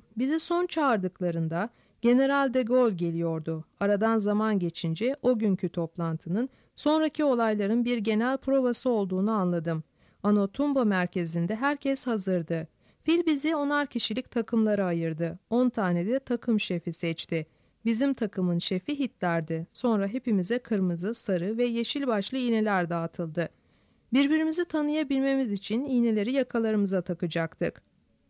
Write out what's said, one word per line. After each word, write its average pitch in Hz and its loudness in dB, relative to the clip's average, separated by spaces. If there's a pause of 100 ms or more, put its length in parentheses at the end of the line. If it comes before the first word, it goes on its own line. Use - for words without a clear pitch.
(160)
Bizi 269 0
son 349 -2
çağırdıklarında 180 0 (340)
General 269 4
de 254 2
Gaulle 240 2
geliyordu. 165 -2 (160)
Aradan 208 2
zaman 208 2
geçince 175 -2
o 254 2
günkü 196 0
toplantının 170 -4 (260)
sonraki 311 0
olayların 226 2
bir 240 0
genel 220 0
provası 262 0
olduğunu 196 0
anladım. 170 0 (380)
Anotumba 208 2
merkezinde 180 0
herkes 277 -2
hazırdı. 185 -2 (340)
Fil 339 2
bizi 302 0
onar 285 0
kişilik 240 -6
takımlara 214 0
ayırdı. 165 -2 (120)
On 247 2
tane 180 0
de 247 0
takım 240 0
şefi 170 -4
seçti. 165 -4 (380)
Bizim 233 2
takımın 180 -2
şefi 190 -4
Hitler'di. 170 -2
Sonra 214 0
hepimize 214 0
kırmızı, 190 -2
sarı 196 -2
ve 247 2
yeşil 240 -2
başlı 220 -2
iğneler 214 2
dağıtıldı. 165 -4 (640)
Birbirimizi 311 2
tanıyabilmemiz 269 0
için 220 -4
iğneleri 233 2
yakalarımıza 220 0
takacaktık." 165 -4 (480)